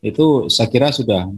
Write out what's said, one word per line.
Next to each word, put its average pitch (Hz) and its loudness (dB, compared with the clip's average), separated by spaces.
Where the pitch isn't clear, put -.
itu 120 2
saya 113 0
kira 127 2
sudah, 95 -2